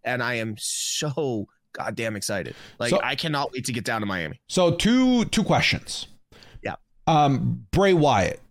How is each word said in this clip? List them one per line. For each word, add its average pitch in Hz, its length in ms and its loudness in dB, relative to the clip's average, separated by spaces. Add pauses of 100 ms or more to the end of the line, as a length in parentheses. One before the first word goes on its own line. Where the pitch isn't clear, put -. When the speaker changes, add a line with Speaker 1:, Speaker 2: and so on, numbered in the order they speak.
Speaker 1:
and 123 200 -4
I 120 120 -4
am 113 220 -4
so 135 880 -4 (260)
goddamn 113 420 -6
excited. 95 400 -6 (240)
Like, 120 100 -2
Speaker 2:
So 127 140 4
Speaker 1:
I 127 120 -2
cannot 143 360 -4
wait 135 140 -8
to 135 80 -4
get 110 120 -6
down 117 160 -2
to 104 60 -4
Miami. 87 400 -6
Speaker 2:
So 180 240 2
two, 247 540 4
two - 180 0
questions. - 640 -2 (560)
Speaker 1:
Yeah. 104 120 -8 (300)
Speaker 2:
Um, 139 680 2
Bray 190 220 6
Wyatt. 135 460 4 (120)